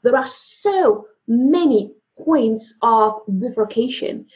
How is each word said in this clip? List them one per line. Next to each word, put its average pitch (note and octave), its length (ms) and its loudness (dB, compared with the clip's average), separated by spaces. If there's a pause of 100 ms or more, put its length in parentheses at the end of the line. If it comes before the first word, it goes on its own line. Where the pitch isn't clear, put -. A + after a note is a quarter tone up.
There B3 120 4
are B3+ 120 0
so F4+ 800 -2 (200)
many B3+ 640 2 (260)
points A#3 640 0
of A3 460 2
bifurcation, A3+ 960 -4 (100)